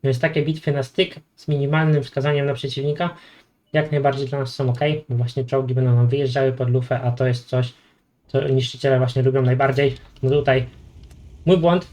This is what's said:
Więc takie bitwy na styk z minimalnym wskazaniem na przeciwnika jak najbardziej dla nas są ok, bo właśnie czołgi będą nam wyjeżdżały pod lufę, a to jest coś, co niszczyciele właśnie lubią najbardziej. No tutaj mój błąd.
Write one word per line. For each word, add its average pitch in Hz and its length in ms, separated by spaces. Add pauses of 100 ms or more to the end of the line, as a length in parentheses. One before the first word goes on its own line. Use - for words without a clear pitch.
Więc 135 160
takie 156 240
bitwy 156 280
na 139 100
styk - 380 (160)
z - 120
minimalnym 151 540
wskazaniem 143 440
na 143 80
przeciwnika 147 600 (580)
jak 151 200
najbardziej 139 340
dla 139 120
nas 131 160
są 131 160
ok, 123 100 (280)
bo 120 80
właśnie 123 280
czołgi 127 300
będą 127 200
nam 120 140
wyjeżdżały 135 440
pod 127 180
lufę, 123 300
a 123 120
to 131 140
jest 123 220
coś, 127 240 (540)
co 143 220
niszczyciele 131 500
właśnie 127 240
lubią 131 200
najbardziej. 131 520 (280)
No 131 80
tutaj 135 360 (800)
mój 180 100
błąd. 175 360